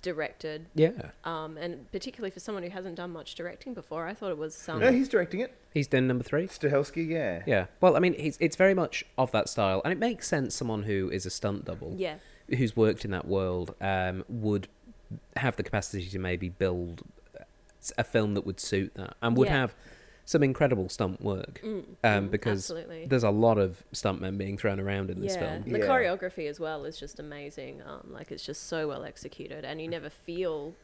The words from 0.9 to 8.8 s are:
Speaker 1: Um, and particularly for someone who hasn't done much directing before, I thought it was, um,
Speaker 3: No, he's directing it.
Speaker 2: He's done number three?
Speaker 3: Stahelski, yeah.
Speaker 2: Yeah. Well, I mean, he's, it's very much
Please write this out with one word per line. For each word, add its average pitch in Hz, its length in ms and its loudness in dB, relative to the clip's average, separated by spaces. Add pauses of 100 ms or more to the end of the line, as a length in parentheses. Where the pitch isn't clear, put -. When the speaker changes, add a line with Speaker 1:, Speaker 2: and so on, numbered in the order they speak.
Speaker 1:
Um, 160 320 -6
and 156 340 -8
particularly 202 400 -8
for 185 80 -18
someone 202 240 -8
who 175 60 -8
hasn't 185 280 -10
done 175 140 -8
much 165 260 -12
directing 175 360 -10
before, 165 340 -8
I 185 60 -6
thought 214 180 -6
it 160 60 -4
was, 156 320 -8
um, 160 120 -2
Speaker 3:
No, 254 120 8
he's 262 160 4
directing 180 320 0
it. 247 140 -6 (180)
Speaker 2:
He's 147 160 2
done 131 180 4
number 127 160 2
three? 160 240 0
Speaker 3:
Stahelski, 147 640 0
yeah. 117 380 -2
Speaker 2:
Yeah. 98 200 4 (140)
Well, 175 160 8
I 151 40 8
mean, 180 120 6
he's, 143 260 -2
it's 139 160 2
very 190 200 6
much - 320 0 (100)